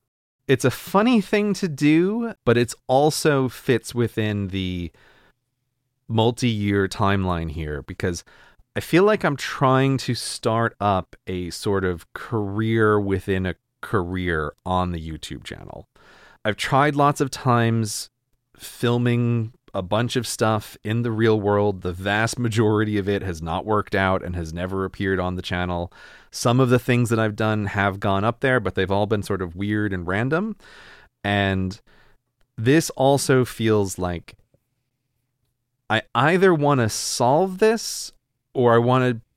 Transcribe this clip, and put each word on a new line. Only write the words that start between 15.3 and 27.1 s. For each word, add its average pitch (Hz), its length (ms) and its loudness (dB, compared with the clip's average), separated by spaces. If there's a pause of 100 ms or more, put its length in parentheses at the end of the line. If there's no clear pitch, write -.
channel. - 440 -16 (580)
I've 107 120 -2
tried 139 380 2
lots 143 260 2
of 135 100 0
times 113 800 0 (480)
filming 120 960 0 (200)
a 98 80 -4
bunch 107 340 -2
of 120 120 -2
stuff 110 560 -2
in 113 180 -2
the 117 100 -2
real 110 280 4
world. 104 420 0
The 90 120 -4
vast 101 440 -2
majority 107 600 2
of 95 120 -2
it 101 140 0
has 85 180 -8
not 82 240 -4
worked 104 300 0
out 95 280 2
and 87 120 -8
has 80 180 -6
never 92 320 -4
appeared 95 340 -2
on 90 160 -2
the 90 60 -6
channel. 90 500 -4 (400)
Some 123 280 2
of 131 100 4
the 123 100 4
things 120 300 0
that 113 100 2